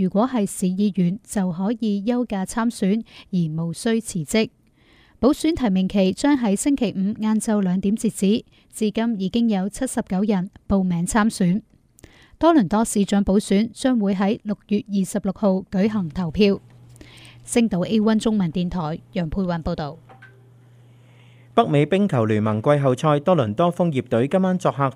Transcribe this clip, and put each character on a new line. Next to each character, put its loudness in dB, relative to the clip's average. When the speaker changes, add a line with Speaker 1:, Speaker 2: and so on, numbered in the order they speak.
Speaker 1:
如 2
果 0
係 0
市 -4
議 0
員， 0
就 -4
可 -2
以 -2
休 -2
假 -6
參 -2
選， 0
而 -2
無 -4
需 -2
辭 -6
職。 0
補 4
選 0
提 0
名 2
期 2
將 2
喺 0
星 0
期 -2
五 -4
晏 0
晝 0
兩 0
點 0
截 0
止， 0
至 -2
今 -2
已 -2
經 2
有 0
七 -6
十 -4
九 0
人 0
報 2
名 0
參 2
選。 0
多 4
倫 4
多 0
市 0
長 2
補 2
選 0
將 0
會 0
喺 0
六 -6
月 -2
二 0
十 -4
六 -4
號 0
舉 0
行 -4
投 -4
票。 2
星 2
島 -2
A 0
one 2
中 0
文 0
電 -2
台 -6
楊 -4
佩 -4
雲 -4
報 -4
道。 -10
Speaker 2:
北 4
美 4
冰 2
球 2
聯 2
盟 0
季 2
後 2
賽， 2
多 2
倫 0
多 2
楓 0
葉 -2
隊 0
今 0
晚 0
作 0
客 -2